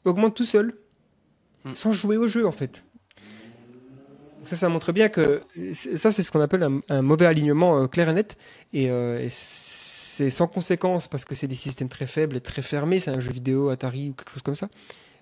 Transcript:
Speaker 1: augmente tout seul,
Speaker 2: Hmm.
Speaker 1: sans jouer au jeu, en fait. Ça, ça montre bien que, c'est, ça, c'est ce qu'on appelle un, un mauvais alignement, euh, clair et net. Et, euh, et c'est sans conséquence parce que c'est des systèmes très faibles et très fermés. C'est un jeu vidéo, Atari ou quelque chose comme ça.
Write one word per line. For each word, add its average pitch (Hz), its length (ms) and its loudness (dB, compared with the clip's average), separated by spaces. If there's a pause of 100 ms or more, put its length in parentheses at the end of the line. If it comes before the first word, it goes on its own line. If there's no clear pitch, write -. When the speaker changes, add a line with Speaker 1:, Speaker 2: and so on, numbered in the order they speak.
Speaker 1:
augmente 208 300 2
tout 240 100 -2
seul, 220 300 2 (880)
Speaker 2:
Hmm. 131 100 -10
Speaker 1:
sans 220 180 0
jouer 208 260 2
au 233 100 2
jeu, 226 180 2
en 165 60 2
fait. - 320 -8 (1600)
Ça, 175 120 -8
ça 180 120 2
montre 165 240 0
bien 208 160 4
que, 147 340 2 (300)
c'est, 202 240 -6
ça, 214 160 4
c'est 196 100 0
ce - 80 -6
qu'on 156 100 2
appelle 175 220 2
un, 139 180 2 (100)
un 139 100 2
mauvais 156 240 6
alignement, 156 580 4
euh, 127 40 2
clair 165 240 0
et - 20 2
net. 214 240 -2 (380)
Et, 131 160 0
euh, 120 280 -2
et 123 120 -6
c'est - 960 -8
sans 170 180 0
conséquence 180 600 -2
parce - 160 -8
que - 100 -10
c'est 139 140 -6
des 131 60 -8
systèmes 131 340 -8
très 131 180 -8
faibles 151 300 -2
et 123 60 -6
très - 180 -10
fermés. 151 400 -2
C'est 170 100 -6
un 131 100 -2
jeu 123 120 -4
vidéo, 131 380 0
Atari 131 400 -6
ou - 20 -8
quelque - 200 -20
chose 135 100 -14
comme 143 120 -6
ça. 196 140 -8 (540)